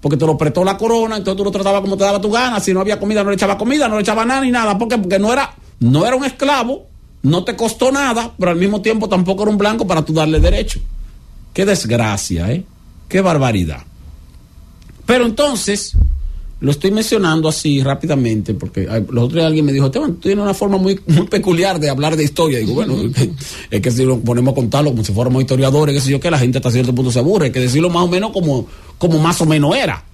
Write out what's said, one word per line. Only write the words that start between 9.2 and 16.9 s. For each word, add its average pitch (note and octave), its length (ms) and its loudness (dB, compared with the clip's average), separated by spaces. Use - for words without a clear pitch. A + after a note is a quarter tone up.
era G#3+ 80 2
un G#3 80 2
blanco G#3+ 260 0
para E3 180 0
tú D#3 100 -4
darle D#3 260 2
derecho. - 400 2
Qué - 120 0
desgracia, G#2+ 840 -2
¿eh? F3 120 -4
Qué F#3 120 2
barbaridad. A#2+ 640 0
Pero A#3+ 200 4
entonces, A3+ 680 -2
lo C#3 100 0
estoy F#3+ 200 0